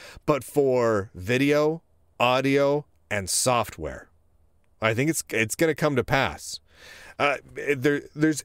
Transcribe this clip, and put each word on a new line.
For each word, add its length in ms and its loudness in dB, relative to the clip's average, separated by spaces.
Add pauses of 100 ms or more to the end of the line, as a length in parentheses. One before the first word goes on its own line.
(260)
but 180 0
for 720 2
video, 680 0 (380)
audio, 640 2 (260)
and 180 -4
software. 800 -4 (720)
I 140 2
think 160 0
it's, 200 -4
it's 240 2
gonna 200 2
come 220 0
to 80 2
pass. 560 -2 (580)
Uh, 200 0 (160)
there, 480 0 (120)
there's, 300 0